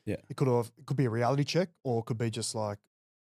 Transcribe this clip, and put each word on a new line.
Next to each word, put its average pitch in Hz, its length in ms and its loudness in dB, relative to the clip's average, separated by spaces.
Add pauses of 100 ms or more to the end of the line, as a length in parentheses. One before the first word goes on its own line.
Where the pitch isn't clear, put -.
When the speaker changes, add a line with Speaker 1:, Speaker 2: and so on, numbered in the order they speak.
Speaker 1:
Yeah. 104 100 -4 (140)
Speaker 2:
it 127 80 -12
could 139 100 2
have, 120 300 2
it - 100 -20
could 135 100 -4
be 139 80 4
a 120 60 2
reality 120 320 2
check 170 260 0 (140)
or 120 160 0
it 113 60 -4
could 123 120 -4
be 113 140 0
just, 110 240 -4
like, 104 240 -2 (420)